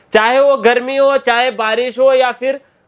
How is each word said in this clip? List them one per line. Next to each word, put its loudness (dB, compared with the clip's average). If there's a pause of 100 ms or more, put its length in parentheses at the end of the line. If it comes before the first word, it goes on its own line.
(140)
चाहे 2
वो 2
गर्मी 0
हो, 2
चाहे -2
बारिश -4
हो 4
या 0
फिर -6 (260)